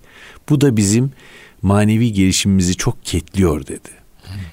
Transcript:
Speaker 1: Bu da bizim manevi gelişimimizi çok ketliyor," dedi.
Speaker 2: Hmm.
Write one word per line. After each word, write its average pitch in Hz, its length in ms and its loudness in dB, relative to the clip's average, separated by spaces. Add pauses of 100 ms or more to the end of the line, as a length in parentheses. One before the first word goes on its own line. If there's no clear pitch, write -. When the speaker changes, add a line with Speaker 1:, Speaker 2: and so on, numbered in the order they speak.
(500)
Speaker 1:
Bu 147 120 2
da 131 160 2
bizim 110 340 2 (500)
manevi 107 520 2
gelişimimizi 95 640 2
çok - 300 -6
ketliyor," 82 600 -2
dedi. - 220 -16 (340)
Speaker 2:
Hmm. 95 120 -18 (180)